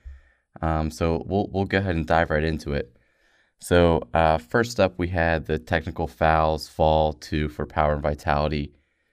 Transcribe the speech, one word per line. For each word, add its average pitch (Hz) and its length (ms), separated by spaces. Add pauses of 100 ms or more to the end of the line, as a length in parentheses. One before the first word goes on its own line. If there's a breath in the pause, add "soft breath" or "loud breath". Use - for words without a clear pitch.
(600 soft breath)
Um, 80 300
so 82 340
we'll, 98 280
we'll 95 140
go 98 120
ahead 95 160
and 82 100
dive 82 260
right 76 120
into 78 300
it. - 240 (640)
So, 85 520
uh, 80 260
first 117 420
up, 92 180
we 87 80
had 85 400
the 78 140
technical 80 480
fouls 80 580
fall 78 460
to, 76 360
for 76 160
Power 76 280
and 73 100
Vitality. 73 680 (400)